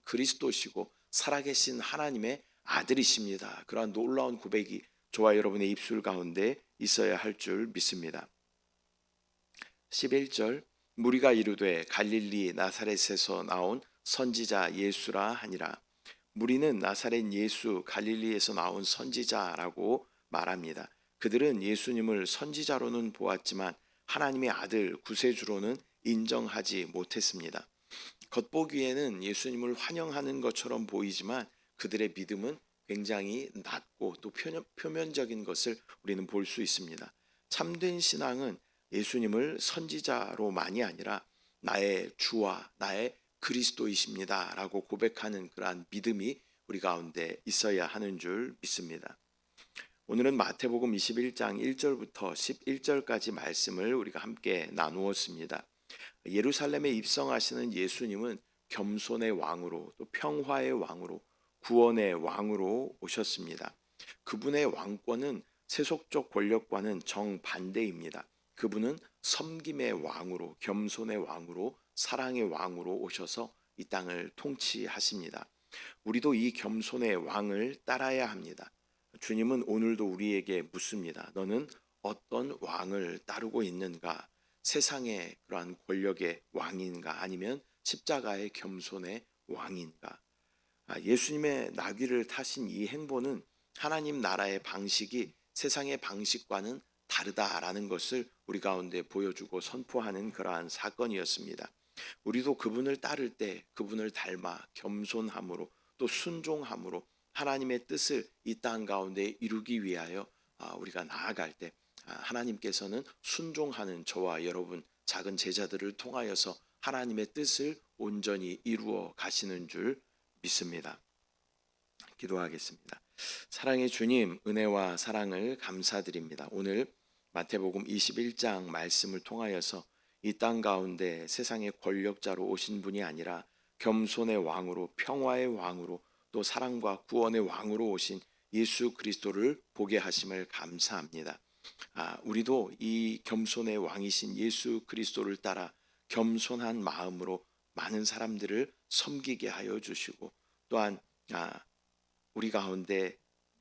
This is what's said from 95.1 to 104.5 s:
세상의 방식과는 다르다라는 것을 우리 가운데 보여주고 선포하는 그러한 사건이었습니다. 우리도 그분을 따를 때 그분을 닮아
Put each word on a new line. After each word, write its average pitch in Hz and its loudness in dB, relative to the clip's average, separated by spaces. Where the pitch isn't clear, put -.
세상의 139 0
방식과는 107 -2
다르다라는 98 0
것을 117 -2
우리 98 -2
가운데 92 0
보여주고 92 -4
선포하는 110 -4
그러한 87 -4
사건이었습니다. 98 -4
우리도 127 2
그분을 127 0
따를 139 -2
때 98 -4
그분을 107 -2
닮아 92 -6